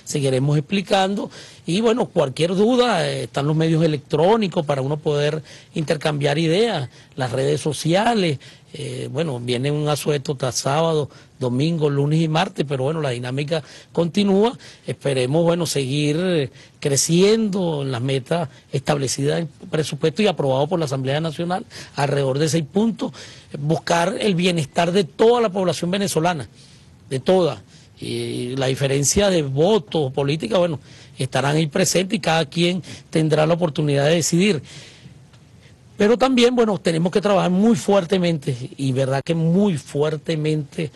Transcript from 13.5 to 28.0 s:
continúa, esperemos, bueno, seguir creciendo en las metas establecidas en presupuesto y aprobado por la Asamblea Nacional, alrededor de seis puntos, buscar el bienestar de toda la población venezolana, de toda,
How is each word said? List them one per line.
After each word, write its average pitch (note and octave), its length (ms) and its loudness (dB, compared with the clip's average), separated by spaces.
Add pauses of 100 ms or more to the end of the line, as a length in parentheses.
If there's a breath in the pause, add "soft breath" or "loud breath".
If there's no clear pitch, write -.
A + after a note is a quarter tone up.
continúa, G3+ 640 2 (300 loud breath)
esperemos, C#3 560 0
bueno, E3+ 240 2
seguir D3 840 -2 (300 loud breath)
creciendo F3+ 1040 2
en C3+ 100 -4
las A#2+ 80 -4
metas C3+ 480 -2 (240 loud breath)
establecidas C#3+ 680 -2
en D#3+ 80 -6 (200)
presupuesto D#3 540 -2
y G#3 40 4
aprobado C#3+ 420 0
por F3+ 100 -2
la D#3+ 80 -2
Asamblea C3+ 340 -2
Nacional, E3+ 460 -6 (300 loud breath)
alrededor C#3 420 0
de D#3 100 0
seis D#3 160 0
puntos, G#3+ 480 -2 (460 loud breath)
buscar E3+ 600 0
el G#3+ 160 0
bienestar E3+ 560 0
de F#3+ 140 2
toda A#3 380 4
la A3 80 0
población F3 400 -2
venezolana, F3 580 -2 (640 loud breath)
de C3 100 -4
toda, E3 420 2 (380 loud breath)